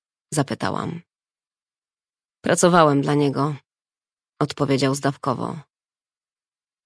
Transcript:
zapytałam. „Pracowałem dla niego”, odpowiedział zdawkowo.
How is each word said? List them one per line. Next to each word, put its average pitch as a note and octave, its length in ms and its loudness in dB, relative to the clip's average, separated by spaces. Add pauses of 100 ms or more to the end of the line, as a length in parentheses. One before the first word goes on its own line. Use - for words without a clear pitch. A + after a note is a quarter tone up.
(320)
zapytałam. C3 680 -4 (1400)
„Pracowałem E3 580 4
dla D3 120 -2
niego”, C#3+ 400 0 (840)
odpowiedział C#3 540 0
zdawkowo. B2+ 640 -4 (1300)